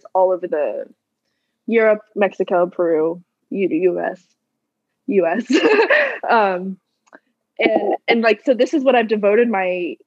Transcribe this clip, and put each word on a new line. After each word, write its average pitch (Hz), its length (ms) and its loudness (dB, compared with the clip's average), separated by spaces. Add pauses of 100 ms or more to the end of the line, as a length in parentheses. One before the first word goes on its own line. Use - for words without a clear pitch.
(120)
all 185 180 2
over 180 160 -6
the 147 400 -6 (800)
Europe, 220 360 2 (120)
Mexico, 185 520 0
Peru, 170 560 -2 (260)
U-, 190 200 -2
U 175 320 -2
S, - 220 -8 (840)
U 196 200 2
S. 202 240 -2
<laughs> 440 800 2
Um, 190 500 0 (800)
and, 214 360 0 (120)
and, 233 140 0
like, 220 240 0
so 277 80 4
this 247 220 0
is 277 100 0
what 262 100 4
I've 226 140 2
devoted 214 400 2
my, 180 480 -4 (100)